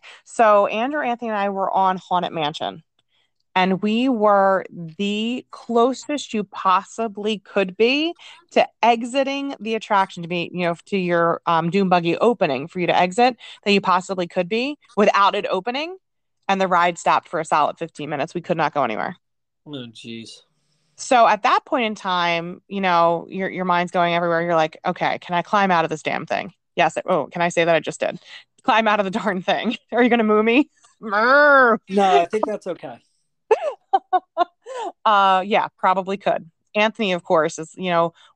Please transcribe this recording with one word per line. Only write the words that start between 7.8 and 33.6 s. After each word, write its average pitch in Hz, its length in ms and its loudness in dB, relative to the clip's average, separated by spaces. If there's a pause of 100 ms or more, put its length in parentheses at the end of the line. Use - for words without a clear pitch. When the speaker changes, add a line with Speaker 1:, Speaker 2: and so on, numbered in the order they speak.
Speaker 1:
to - 160 2 (160)
exiting 269 760 0
the 220 140 -4
attraction, 190 480 -2
to 165 40 -10
be, 175 260 -6
you 180 120 -4
know, 170 100 -2 (120)
to 202 100 -2
your, 170 480 0
um, 165 240 2
Doom 190 180 0
Buggy 170 300 2
opening 160 500 0
for 185 140 -8
you 170 60 -2
to 165 120 2
exit 226 380 2 (260)
that 208 80 0
you 202 80 4
possibly 185 480 -2
could 175 220 -4
be 254 280 -4 (200)
without 202 380 4
it 202 140 -4
opening. 262 460 -6 (540)
And 196 100 0
the 190 80 2
ride 175 300 2
stopped - 320 0
for 170 100 -4
a 160 60 -6
solid 147 340 0
fifteen 156 300 -10
minutes. 147 260 -6
We 175 60 -8
could 165 160 -4
not 151 160 -2
go 143 100 0
anywhere. 110 320 -4 (500)
Speaker 2:
Oh, 143 240 -12
jeez. 113 420 -16 (640)
Speaker 1:
So 240 280 4
at 202 180 2
that 370 200 0
point 254 220 -2
in 214 100 -4
time, 175 720 -4
you 196 140 -6
know, 170 480 2
your, 190 200 -6
your 185 160 -6
mind's 175 280 0
going 175 220 0
everywhere. 170 280 0
You're 170 120 0
like, 160 300 0
"Okay, 175 340 -2
can - 140 -10
I 175 100 0
climb 196 280 2
out 165 140 2
of 147 40 -4
this 156 140 -8
damn - 220 -4
thing?" 98 260 -6 (240)
Yes. 165 220 0
I, - 80 -4
oh, 170 260 -2
can 175 100 -4
I 175 60 2
say 175 160 0
that 170 100 2
I 160 60 2
just - 220 -8
did? - 180 -4 (440)
Climb 220 240 2
out 208 120 2
of 202 60 0
the 190 60 -6
darn 190 300 -4
thing. 190 440 -2
<laughs> - 80 -20
Are 247 100 2
you 247 60 4
gonna 233 160 2
moo 214 180 2
me? 233 260 2 (300)
Moo. 247 800 4 (120)
Speaker 2:
No, 190 320 4
I 170 80 0
think 214 160 -2
that's 208 220 -6
okay. 151 320 -12 (520)
Speaker 1:
<laughs> 466 40 4 (1500)